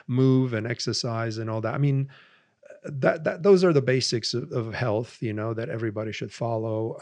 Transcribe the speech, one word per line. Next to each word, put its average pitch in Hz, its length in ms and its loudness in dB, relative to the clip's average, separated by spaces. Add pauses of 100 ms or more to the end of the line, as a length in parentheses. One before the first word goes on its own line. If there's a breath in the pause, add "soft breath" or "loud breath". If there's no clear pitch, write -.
move 131 460 4
and 110 140 -2
exercise 113 720 -4
and 113 100 -4
all 110 120 -2
that. 113 120 -2
I - 60 -2
mean, 135 300 2 (760 loud breath)
that, 156 400 0
that, 165 200 -2
those 190 200 8
are 175 100 6
the 139 80 4
basics 123 540 0
of, 123 160 -6
of 113 220 -4
health, 113 480 -2
you 107 120 -2
know, 110 220 -4
that 113 140 -6
everybody 110 420 -4
should 107 200 -8
follow. 113 720 -4